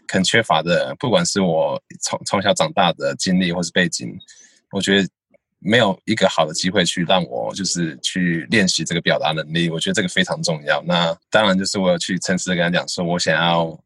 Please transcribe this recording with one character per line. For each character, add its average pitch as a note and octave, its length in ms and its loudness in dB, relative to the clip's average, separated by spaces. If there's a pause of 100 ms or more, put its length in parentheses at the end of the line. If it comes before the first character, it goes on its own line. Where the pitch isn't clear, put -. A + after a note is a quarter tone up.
很 F#2+ 160 0
缺 A2 200 4
乏 - 180 2
的， E2+ 380 0
不 C3 100 -2
管 F2+ 160 4
是 G2 160 0
我 D#2+ 400 0 (200)
从， - 240 -6
从 - 160 0
小 G2 120 2
长 F#2 200 0
大 F2+ 200 2
的 F#2 220 -4
经 F#2 240 2
历 F2+ 120 2
或 F2 120 -2
是 E2 80 -6
背 F2+ 180 2
景， - 260 -8 (560)
我 G2+ 80 -4
觉 G2 220 4
得 F#2 80 0 (480)
没 G#2+ 220 2
有 G#2+ 260 2
一 - 80 -2
个 F#2+ 160 2
好 E2 160 2
的 D#2 80 -8
机 F#2 160 -2
会 F#2 160 2
去 F2 200 -2
让 F#2 200 2
我 A1+ 300 -6
就 F#2+ 100 -6
是 D#2+ 380 -4
去 F2 480 -2
练 G2+ 160 4
习 E2+ 160 -2
这 D#2 100 -6
个 E2 80 -2
表 D#2 160 0
达 D#2 140 -2
能 D#2 200 -4
力， E2+ 200 0
我 D#2+ 80 -6
觉 G2 100 -2
得 F#2 60 -2
这 G#2 80 0
个 F2+ 40 -2
非 F#2 160 -2
常 D#2+ 200 -4
重 D#2+ 220 -4
要。 D2+ 180 -2
那 E2+ 340 0 (140)
当 G#2+ 160 4
然 F#2+ 100 4
就 F#2+ 80 0
是 G2+ 140 -4
我 F#2 100 2
有 F2 80 2
去 F2+ 220 -4
诚 F#2 180 -2
实 F#2 140 -4
的 F2+ 40 0
跟 E2+ 80 0
他 E2+ 60 0
讲 F2 180 -2
说 - 160 -4
我 F2 140 0
想 F2 180 0
要 E2+ 400 0 (100)